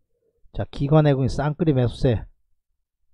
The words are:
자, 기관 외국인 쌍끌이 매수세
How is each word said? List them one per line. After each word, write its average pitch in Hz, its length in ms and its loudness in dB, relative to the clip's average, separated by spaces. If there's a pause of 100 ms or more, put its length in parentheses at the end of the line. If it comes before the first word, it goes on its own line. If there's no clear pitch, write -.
(520)
자, 104 200 -8
기관 151 340 2
외국인 135 240 0
쌍끌이 151 420 -2
매수세 123 540 0 (880)